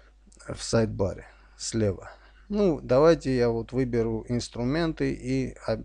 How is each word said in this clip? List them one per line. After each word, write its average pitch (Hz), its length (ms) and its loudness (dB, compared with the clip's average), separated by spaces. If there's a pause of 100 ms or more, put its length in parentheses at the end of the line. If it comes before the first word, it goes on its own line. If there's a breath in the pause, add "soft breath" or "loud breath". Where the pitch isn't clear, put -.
(480 soft breath)
в - 140 -10
сайдбаре 104 640 -2 (300 soft breath)
слева. - 540 -2 (380 loud breath)
Ну, 202 320 2
давайте 131 560 4
я 120 120 4
вот 113 240 -4
выберу 117 560 0
инструменты 135 840 -2
и 127 440 -4 (100)
о-, 113 180 -2